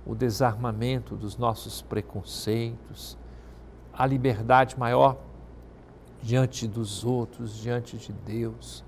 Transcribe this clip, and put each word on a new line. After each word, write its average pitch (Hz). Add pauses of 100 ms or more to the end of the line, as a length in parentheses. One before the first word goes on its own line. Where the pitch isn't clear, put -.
o 110
desarmamento 117
dos 107
nossos -
preconceitos, 107 (800)
a 127
liberdade 127
maior 127 (1000)
diante 123
dos 104
outros, 117
diante 117
de 110
Deus 110